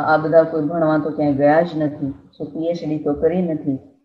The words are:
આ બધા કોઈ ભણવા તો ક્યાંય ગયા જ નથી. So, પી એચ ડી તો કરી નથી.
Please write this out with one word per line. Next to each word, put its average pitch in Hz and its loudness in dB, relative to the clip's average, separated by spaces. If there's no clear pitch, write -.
આ 151 4
બધા 160 4
કોઈ 160 -2
ભણવા 156 0
તો 151 -2
ક્યાંય 147 0
ગયા 147 4
જ 175 -4
નથી. 147 -4
So, - -10
પી 160 -8
એચ 170 -4
ડી 151 -4
તો 147 -2
કરી 160 0
નથી. 151 -4